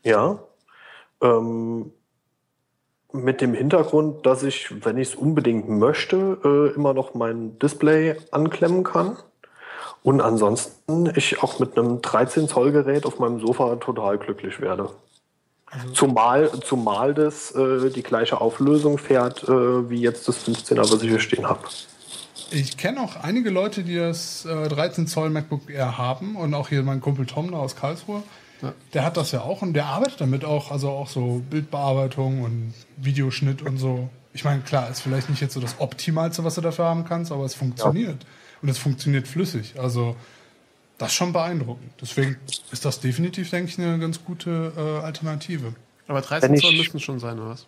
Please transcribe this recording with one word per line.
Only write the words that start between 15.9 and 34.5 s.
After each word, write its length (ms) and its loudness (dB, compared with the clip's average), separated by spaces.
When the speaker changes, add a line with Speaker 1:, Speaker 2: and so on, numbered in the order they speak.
Speaker 1:
Zumal, 580 4
zumal 540 0
das, 400 0
äh, 340 2
die 140 -4
gleiche 360 0
Auflösung 600 4
fährt, 440 2
äh, 460 4
wie 120 -2
jetzt 260 0
das 100 0
fünfzehner, 440 0
was 200 4
ich 80 0
hier 100 4
stehen 300 0
hab. 180 -4
Speaker 2:
Ich 260 -2
kenn 220 -4
auch 160 -6
einige 340 -2
Leute, 340 0
die 120 -4
das, 500 -4
äh, 240 -2
dreizehn 380 0
Zoll 220 -2
MacBook 400 -4
Air 280 -2
haben 380 -4
und 180 -2
auch 160 -4
hier 140 2
mein 160 0
Kumpel 260 -2
Tom 260 -6
da 60 -6
aus 180 -6
Karlsruhe, 460 -6
Speaker 3:
Ja. 120 -8
Speaker 2:
der 100 0
hat 140 -2
das 140 -2
ja 100 -2
auch 220 -4
und 100 -2
der 140 0
arbeitet 340 -2
damit 240 0
auch, 240 -2
also 200 -2
auch 180 -6
so 420 -2
Bildbearbeitung 920 0
und 320 -4
Videoschnitt 680 0
und 140 -4
so. 300 -2
Ich 100 -10
meine, 180 2